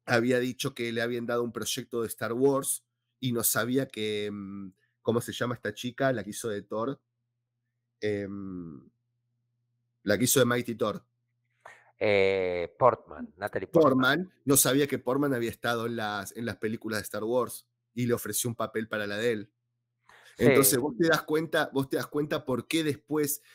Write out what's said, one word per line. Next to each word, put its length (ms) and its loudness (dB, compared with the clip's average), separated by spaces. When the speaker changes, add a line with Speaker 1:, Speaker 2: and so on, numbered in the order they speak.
Speaker 1:
había 340 2
dicho 360 -4
que 160 -6
le 100 -2
habían 240 -4
dado 180 -2
un 80 -4
proyecto 520 -4
de 60 -4
Star 240 -6
Wars 520 2
y 120 -2
no 120 0
sabía 440 2
que, 400 -4
em, 440 -10
¿cómo 180 0
se 140 -6
llama 220 -4
esta 180 -6
chica? 400 -2
La 100 -4
que 60 -12
hizo 180 -8
de 140 -4
Thor. 400 -6
Em, 880 -6
la 140 2
que 80 2
hizo 140 4
de 60 6
Mighty 300 0
Thor. 280 -2
Speaker 2:
Eh, 760 2
Portman, 580 0
Natalie 300 -6
Portman. 400 4
Speaker 1:
Portman, 260 0
no 120 4
sabía 300 4
que 100 -2
Portman 360 0
había 180 -2
estado 340 -4
en 100 -4
las, 400 -6
en 100 -6
las 120 -4
películas 420 -4
de 40 -4
Star 200 -8
Wars 440 -2
y 140 -2
le 60 2
ofreció 360 -2
un 60 -6
papel 320 -4
para 180 -4
la 120 -4
de 140 0
él. 220 -6
Speaker 2:
Sí. 100 0
Speaker 1:
Entonces, 340 6
vos 180 -2
te 100 4
das 140 4
cuenta, 500 0
vos 180 0
te 80 0
das 100 -4
cuenta 360 -2
por 240 -2
qué 160 2
después 600 -2